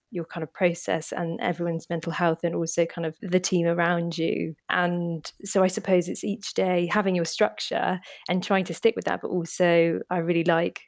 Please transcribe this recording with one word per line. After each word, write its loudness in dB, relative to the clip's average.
your -6
kind -8
of -6
process 0
and -4
everyone's -2
mental -4
health 2
and 0
also 0
kind -4
of -4
the 2
team 2
around 0
you. -2
And -2
so 2
I 4
suppose 2
it's -4
each -6
day 0
having 2
your 0
structure -2
and -2
trying 2
to -6
stick 2
with -6
that, -2
but -6
also 2
I 0
really 0
like 0